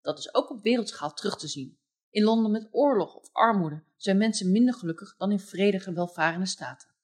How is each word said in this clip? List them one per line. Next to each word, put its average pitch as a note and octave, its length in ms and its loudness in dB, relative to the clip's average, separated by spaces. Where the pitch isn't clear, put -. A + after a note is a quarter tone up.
Dat - 180 -6
is - 160 -14
ook C#4+ 160 2
op A#3+ 120 -12
wereldschaal A3 520 0
terug - 240 -6
te D#3 100 -12
zien. C#3+ 320 -12
In G#3+ 120 0
landen A3 280 4
met A3 200 -2
oorlog B3 440 2
of - 180 -20
armoede E3+ 520 0
zijn G3 220 0
mensen G#3 340 0
minder A#3+ 220 4
gelukkig F3 420 -10
dan F#3+ 140 -2
in G3+ 100 0
vredige, F#3+ 520 -2
welvarende E3+ 540 -2
staten. - 580 -12